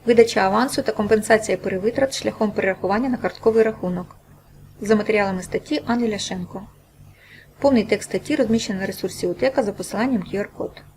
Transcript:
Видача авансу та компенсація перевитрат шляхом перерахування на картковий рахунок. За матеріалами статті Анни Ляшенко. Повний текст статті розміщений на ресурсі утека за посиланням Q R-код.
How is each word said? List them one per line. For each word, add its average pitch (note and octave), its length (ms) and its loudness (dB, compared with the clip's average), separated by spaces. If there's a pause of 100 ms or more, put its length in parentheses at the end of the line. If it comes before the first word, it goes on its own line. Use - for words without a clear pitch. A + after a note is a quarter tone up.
Видача A3+ 360 6
авансу A3 400 2
та A3+ 100 -2
компенсація G#3+ 640 2
перевитрат G3+ 580 -2
шляхом G#3+ 360 -2
перерахування G3 580 0
на A#3+ 80 -2
картковий A3 460 2
рахунок. F3+ 520 -4 (680)
За G#3+ 140 4
матеріалами G3+ 480 0
статті D4 420 -4
Анни A#3+ 240 0
Ляшенко. F#3+ 580 -6 (920)
Повний C4 240 4
текст G3+ 260 -2
статті G3+ 260 -2
розміщений A3 460 0
на F#3+ 60 -4
ресурсі F#3 400 -6
утека B3 360 0
за G3+ 100 -2
посиланням G#3 480 -2
Q E3 140 -8
R-код. - 460 -8 (160)